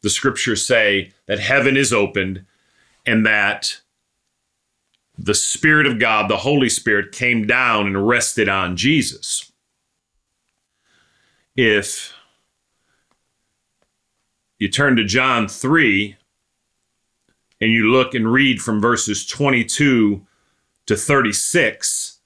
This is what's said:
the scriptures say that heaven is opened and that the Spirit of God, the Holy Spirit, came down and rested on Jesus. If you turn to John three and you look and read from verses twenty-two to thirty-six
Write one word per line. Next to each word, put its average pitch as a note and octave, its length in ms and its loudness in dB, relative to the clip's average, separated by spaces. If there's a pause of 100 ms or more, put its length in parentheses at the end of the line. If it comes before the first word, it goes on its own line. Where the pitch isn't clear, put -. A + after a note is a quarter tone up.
the G#2 80 -4
scriptures - 560 -2
say G2+ 480 2 (140)
that G2 120 -4
heaven C3 380 2
is B2+ 160 0
opened F#2+ 500 -2 (640)
and A2+ 180 2
that G#2 580 0 (1300)
the - 200 -4
Spirit D3+ 500 2
of A#2+ 140 0
God, G#2+ 280 2
the G2+ 100 0
Holy C3 320 0
Spirit, G2+ 420 -2
came A#2+ 340 -2
down A#2 400 0
and G2 220 0
rested A#2 420 0
on F#2 260 -2
Jesus. - 760 -2 (2000)
If G#2+ 580 0 (2500)
you G2+ 120 -2
turn C#3 260 2
to A2+ 100 2
John A#2+ 420 0
three G#2+ 680 0 (1500)
and A2 100 2
you A2+ 200 4
look B2+ 240 2
and A2+ 180 0
read C3 260 2
from G#2+ 220 -2
verses A2+ 440 -2
twenty-two A#2+ 1000 0 (640)
to G#2+ 80 2
thirty-six - 1300 -2